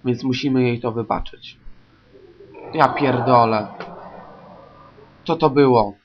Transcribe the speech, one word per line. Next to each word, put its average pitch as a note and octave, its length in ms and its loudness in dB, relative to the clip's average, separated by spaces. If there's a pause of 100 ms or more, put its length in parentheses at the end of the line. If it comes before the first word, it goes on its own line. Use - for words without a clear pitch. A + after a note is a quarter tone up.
Więc B2 200 -4
musimy C3 380 -2
jej A#2+ 180 -2
to A#2+ 120 -4
wybaczyć. - 640 -8 (1160)
Ja D3+ 140 4
pierdolę. A#2+ 800 2 (1600)
Co E3 120 -2
to D#3+ 140 2
było? B2+ 440 4 (100)